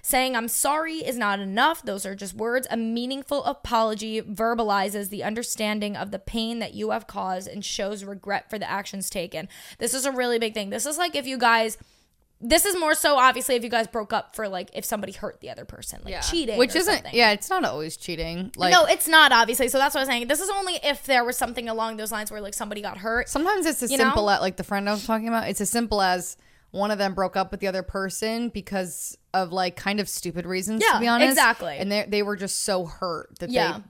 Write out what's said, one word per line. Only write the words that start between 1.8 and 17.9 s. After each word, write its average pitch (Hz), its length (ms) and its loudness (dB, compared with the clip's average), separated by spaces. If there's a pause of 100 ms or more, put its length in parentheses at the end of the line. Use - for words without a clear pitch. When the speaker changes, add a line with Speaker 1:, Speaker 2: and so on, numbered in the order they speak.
Speaker 1:
Those 202 240 -6
are 196 80 -8
just 196 200 -10
words. 233 360 -2
A 226 60 -2
meaningful 247 680 -4
apology 220 760 -2
verbalizes 208 880 0
the 190 140 -8
understanding 214 720 -4
of 196 160 -8
the 196 80 -8
pain 233 400 -6
that 208 140 -8
you 214 180 -6
have 220 160 -4
caused 190 400 -6
and 202 160 -10
shows 202 400 -6
regret 196 460 -6
for 220 100 -6
the - 100 -6
actions 196 400 -6
taken. 170 380 -6 (320)
This 233 140 -2
is 262 120 -2
a 277 60 0
really 247 280 0
big 226 140 -2
thing. 202 180 -6
This - 140 -4
is, 294 120 -4
like, 339 180 0
if 277 100 -2
you 262 120 -4
guys, 226 400 4 (640)
this 302 240 4
is 381 120 0
more 311 160 2
so 311 220 4
obviously 254 400 4
if 233 80 0
you 240 60 -8
guys 226 180 2
broke 214 260 -6
up - 220 -4
for, 220 140 -6
like, 185 260 -8
if 190 100 -8
somebody 196 280 -6
hurt - 260 -10
the - 100 -14
other - 160 -12
person, - 380 -14
like, - 80 -10
Speaker 2:
Yeah. 139 80 -8
Speaker 1:
cheating 240 400 -2
Speaker 2:
Which 262 160 6
Speaker 1:
or 320 40 6
Speaker 2:
isn't, 370 140 4
Speaker 1:
something. - 220 -2
Speaker 2:
yeah, 226 160 8
it's - 180 -2
not 370 140 2
always 156 340 -4